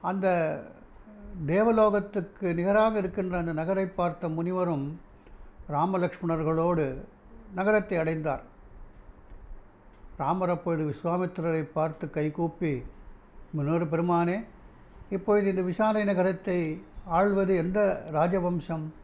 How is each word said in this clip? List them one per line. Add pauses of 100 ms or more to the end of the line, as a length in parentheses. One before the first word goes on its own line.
அந்த (840)
தேவலோகத்துக்கு
நிகராக
இருக்கின்ற
அந்த
நகரை
பார்த்த
முனிவரும் (720)
ராமலக்ஷ்மணர்களோடு (500)
நகரத்தை
அடைந்தார். (1600)
ராமர்
அப்பொழுது
விஸ்வாமித்திரரை
பார்த்து
கைகூப்பி, (680)
"முனிவர்
பெருமானே, (640)
இப்பொழுது
இந்த
விஷாலை
நகரத்தை (240)
ஆள்வது
எந்த (100)
ராஜவம்சம்? (220)